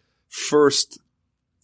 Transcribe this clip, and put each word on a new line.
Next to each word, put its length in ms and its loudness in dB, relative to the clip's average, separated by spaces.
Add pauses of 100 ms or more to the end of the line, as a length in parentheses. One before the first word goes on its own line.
(280)
first 720 0 (640)